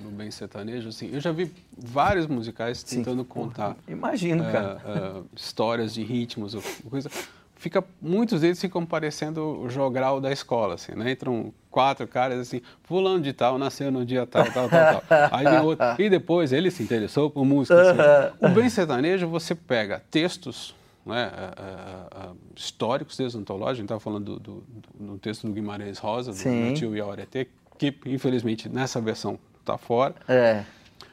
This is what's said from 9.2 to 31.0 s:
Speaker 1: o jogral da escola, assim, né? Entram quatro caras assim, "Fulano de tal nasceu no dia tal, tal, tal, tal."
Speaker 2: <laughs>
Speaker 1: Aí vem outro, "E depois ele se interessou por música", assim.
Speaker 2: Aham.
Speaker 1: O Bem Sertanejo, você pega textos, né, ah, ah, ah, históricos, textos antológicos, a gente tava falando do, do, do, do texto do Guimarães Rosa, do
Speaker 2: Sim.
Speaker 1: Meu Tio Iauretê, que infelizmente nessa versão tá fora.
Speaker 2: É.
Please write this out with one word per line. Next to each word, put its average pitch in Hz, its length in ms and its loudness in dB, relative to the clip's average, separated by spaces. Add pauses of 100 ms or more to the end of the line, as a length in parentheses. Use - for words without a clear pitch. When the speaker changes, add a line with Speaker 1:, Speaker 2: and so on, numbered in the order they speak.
Speaker 1:
o 120 100 -6
jogral 131 500 0
da 135 100 -2
escola, 117 440 -2
assim, - 180 -12
né? 117 200 -4
Entram 113 420 -4 (160)
quatro 135 360 2
caras 127 320 -2
assim, 123 220 -8 (220)
"Fulano 185 400 0
de 139 100 -4
tal 127 240 2
nasceu 139 340 -4
no 127 140 -2
dia 123 220 -2
tal, - 260 4
tal, 127 160 0
tal, 160 320 8
tal." 147 300 6
Speaker 2:
<laughs> - 20 2
Speaker 1:
Aí 139 140 0
vem 156 140 6
outro, 156 260 2 (120)
"E 202 120 2
depois 170 420 4
ele 165 180 2
se - 120 -6
interessou 117 480 0
por 143 160 0
música", 143 340 8
assim. 180 200 8
Speaker 2:
Aham. 147 320 8 (180)
Speaker 1:
O 180 40 4
Bem 233 140 6
Sertanejo, 170 600 2
você 165 260 -4
pega 110 560 -2
textos, - 640 -4 (320)
né, 113 260 -2
ah, 90 240 -12
ah, 92 560 -14
ah, 95 200 -14 (240)
históricos, 135 600 -4
textos 120 240 -4
antológicos, 110 380 -4
a - 20 -10
gente 101 80 -10
tava 110 120 -6
falando 104 240 -6
do, 101 140 -10
do, 104 260 -16 (340)
do, 104 80 -14
do 101 120 -12
texto 107 280 -8
do 107 60 -4
Guimarães 101 460 -8
Rosa, 120 340 -4
do 92 40 -10
Speaker 2:
Sim. 120 280 0
Speaker 1:
Meu 123 100 0
Tio 113 220 -4
Iauretê, 104 520 -6 (280)
que 143 200 0 (100)
infelizmente 123 640 -2
nessa 123 320 -2
versão 110 380 -4 (260)
tá - 140 -2
fora. 131 360 0 (140)
Speaker 2:
É. 113 360 6 (480)